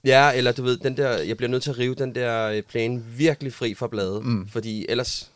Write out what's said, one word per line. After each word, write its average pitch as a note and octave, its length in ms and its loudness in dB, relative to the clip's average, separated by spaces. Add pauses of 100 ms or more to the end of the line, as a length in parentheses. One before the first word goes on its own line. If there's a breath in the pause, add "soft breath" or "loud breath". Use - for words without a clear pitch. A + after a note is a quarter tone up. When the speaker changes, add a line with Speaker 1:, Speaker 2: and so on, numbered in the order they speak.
Speaker 1:
Ja, C3+ 300 8
eller B2 180 2
du B2+ 120 -2
ved, B2 140 2
den C3 200 -2
der, C3 200 2
jeg F2+ 200 -2
bliver A#2+ 120 -2
nødt B2+ 140 0
til D3 60 -4
at B2 80 -6
rive B2 180 0
den B2+ 200 -4
der, A#2 320 0
øh, G#2+ 160 -2
plane A#2 400 -2
virkelig C3 500 0
fri A2+ 220 -4
fra B2 120 -4
bladet. G#2 380 -4
Speaker 2:
Mm. G#2+ 220 0
Speaker 1:
Fordi G#2+ 420 -6
ellers - 460 -4